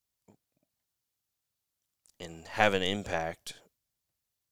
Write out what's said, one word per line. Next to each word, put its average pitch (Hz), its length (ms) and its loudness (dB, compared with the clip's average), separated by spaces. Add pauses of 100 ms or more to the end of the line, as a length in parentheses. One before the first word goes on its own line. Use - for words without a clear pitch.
(2250)
and 82 300 -14
have 107 260 4
an 95 80 2
impact, 90 720 -4 (960)